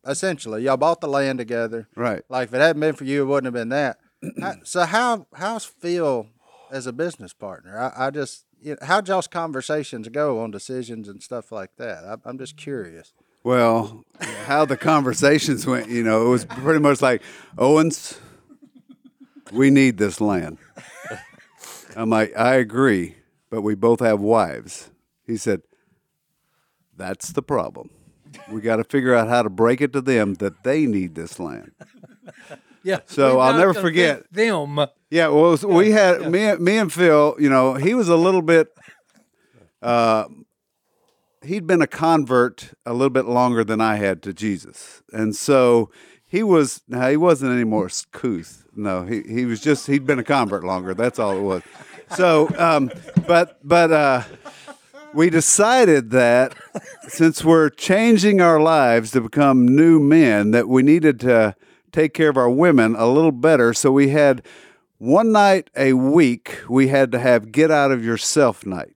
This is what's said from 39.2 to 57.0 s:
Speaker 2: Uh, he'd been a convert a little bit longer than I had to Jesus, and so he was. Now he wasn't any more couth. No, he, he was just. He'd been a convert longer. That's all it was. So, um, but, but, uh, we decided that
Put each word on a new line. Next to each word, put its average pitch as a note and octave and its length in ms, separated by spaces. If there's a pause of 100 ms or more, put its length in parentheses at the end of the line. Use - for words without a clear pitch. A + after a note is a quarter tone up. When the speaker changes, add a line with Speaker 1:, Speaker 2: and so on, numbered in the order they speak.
Speaker 2:
Uh, A#2 420 (1160)
he'd E3+ 240
been F3 160
a C3+ 40
convert B2+ 840 (140)
a A#2+ 80
little C3 180
bit B2 140
longer A#2+ 380
than A2 180
I A2 160
had F#2+ 260
to G2 100
Jesus, - 680 (100)
and A2 220
so B2 560 (340)
he F#3+ 180
was. E3 440
Now B2 220
he D3 80
wasn't D3 360
any B2 120
more G#2+ 240 (220)
couth. - 540 (100)
No, F#2+ 280
he, G#2+ 200
he B2 220
was A#2 160
just. D3 260
He'd C#3 200
been C#3 120
a A#2 40
convert G#2+ 400
longer. F#2 320
That's A#2 240
all G2+ 180
it G2 40
was. F#2+ 200 (540)
So, D#3+ 420
um, D#3 340 (360)
but, E3+ 360
but, E3 280
uh, C#3 320 (880)
we D#3+ 160
decided E3 840
that B2 440 (520)